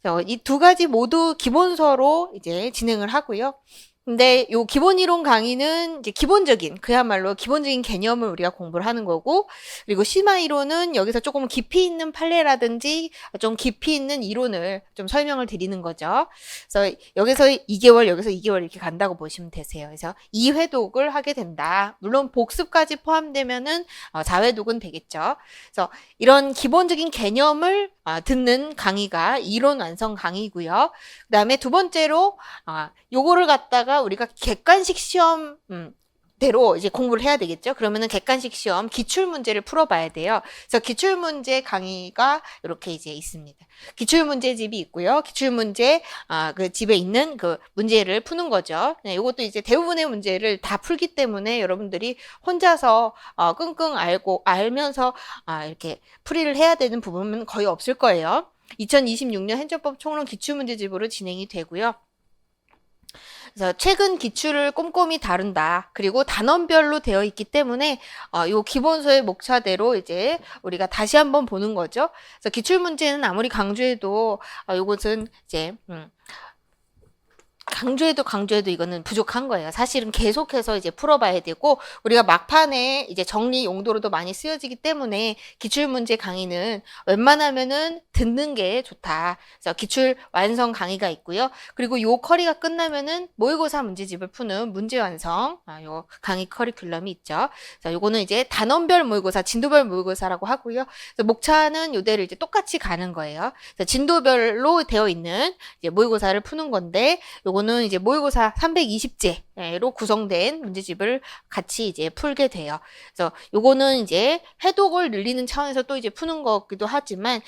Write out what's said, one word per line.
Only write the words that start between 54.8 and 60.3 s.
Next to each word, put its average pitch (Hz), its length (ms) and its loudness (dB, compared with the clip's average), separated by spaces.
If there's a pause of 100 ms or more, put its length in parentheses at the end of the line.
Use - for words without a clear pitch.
아, 156 200 -6
이렇게 160 340 -10 (240)
풀이를 294 320 -2
해야 330 180 6
되는 240 260 -2
부분은 208 460 -8
거의 208 200 -4
없을 196 280 -2
거예요. 202 540 2 (300)
이천이십육 226 680 0
년 220 140 -4
행정법 294 420 -6
총론 302 240 -6
기출 285 320 -8